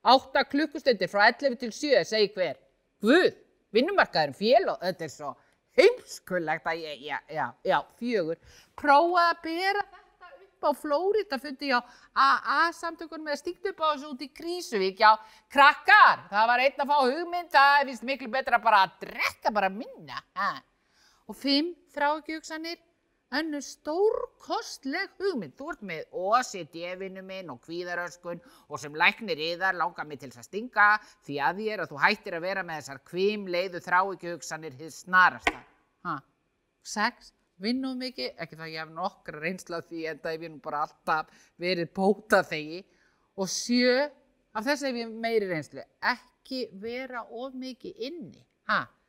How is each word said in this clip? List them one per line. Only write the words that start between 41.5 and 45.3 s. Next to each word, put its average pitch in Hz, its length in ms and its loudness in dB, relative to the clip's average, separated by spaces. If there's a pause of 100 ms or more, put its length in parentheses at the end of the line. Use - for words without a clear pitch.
verið 175 400 -4
bótaþegi. 185 840 0 (560)
Og 190 160 -4
sjö, 247 400 2 (640)
af 220 80 -6
þessu 285 240 -2
hef 240 140 -6
ég 226 180 -14
meiri 220 300 0